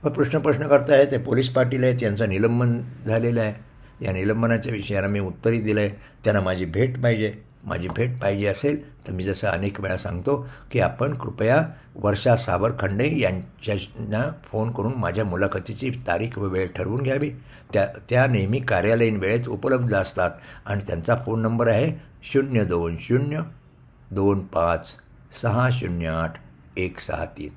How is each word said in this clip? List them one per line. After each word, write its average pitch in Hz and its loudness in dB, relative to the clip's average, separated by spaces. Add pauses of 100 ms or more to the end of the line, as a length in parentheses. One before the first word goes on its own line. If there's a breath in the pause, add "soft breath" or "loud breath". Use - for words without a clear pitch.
मग 147 2
प्रश्न, 143 0
प्रश्नकर्ता 143 4
आहे 139 10
ते 139 0
पोलीस 123 0
पाटील 127 2
आहेत, 123 2
यांचं 107 0
निलंबन 120 2 (260)
झालेलं 117 2
आहे. 107 -2 (500 soft breath)
या 95 -2
निलंबनाच्या 113 2
विषयाला 98 -2
मी 101 0
उत्तरही 113 0
दिलं 107 2
आहे. 104 2 (360 loud breath)
त्यांना 104 4
माझी 92 0
भेट 120 0
पाहिजे. 107 2 (300)
माझी 85 -6
भेट 117 -2
पाहिजे 101 0
असेल 143 -4
तर 95 -10
मी 92 -6
जसं 98 -2
अनेक 98 -2
वेळा 92 0
सांगतो 95 -2 (220 loud breath)
की 120 2
आपण 98 0
कृपया 120 2 (300 loud breath)
वर्षा 104 2
सावरखंडे 113 0
यांच्याना 107 -4 (120)
फोन 110 -2
करून 117 -2
माझ्या 101 -2
मुलाखतीची 101 -2
तारीख 110 -4
व 101 -4
वेळ 92 -2
ठरवून 101 -4
घ्यावी. 139 -2 (420 loud breath)
त्या, 98 2 (240)
त्या 123 4
नेहमी 110 2
कार्यालयीन 113 2
वेळेत 110 0
उपलब्ध 123 0
असतात 92 0 (360 loud breath)
आणि 101 -2
त्यांचा 85 0 (120)
फोन 113 -2
नंबर 117 2
आहे 123 4 (400 loud breath)
शून्य 131 2
दोन 85 -2
शून्य 143 0 (720)
दोन 98 2
पाच 85 0 (560)
सहा 117 2
शून्य 87 -4
आठ 80 -2 (440)
एक 92 -4
सहा - -6
तीन. 76 -12